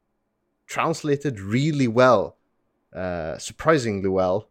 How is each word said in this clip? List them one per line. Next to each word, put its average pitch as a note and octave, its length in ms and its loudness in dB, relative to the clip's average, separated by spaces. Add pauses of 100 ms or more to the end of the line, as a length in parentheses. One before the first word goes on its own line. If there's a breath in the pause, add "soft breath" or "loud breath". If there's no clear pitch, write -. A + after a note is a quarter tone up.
(680)
translated C#3+ 720 -4
really C3 480 0
well, A2+ 480 4 (580)
uh, E2 440 -6
surprisingly A#2 680 -2
well, F#2 420 0